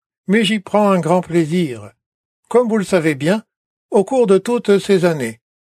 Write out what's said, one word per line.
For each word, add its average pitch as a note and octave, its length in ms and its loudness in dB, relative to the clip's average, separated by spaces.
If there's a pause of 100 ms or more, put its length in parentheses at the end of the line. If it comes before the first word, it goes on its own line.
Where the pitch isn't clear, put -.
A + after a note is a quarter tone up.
(260)
mais A3 160 2
j'y G#3+ 160 -2
prends G3+ 320 0
un F#3 100 2
grand E3 200 0
plaisir. D#3+ 680 -2 (580)
Comme A#3+ 200 0
vous A3 100 0
le G3 60 -2
savez D#3+ 300 0
bien, E3 300 -2 (460)
au G3+ 140 2
cours B3+ 220 0
de F#3+ 120 4
toutes G#3 400 0
ces F#3 260 0
années, C3+ 360 -2 (260)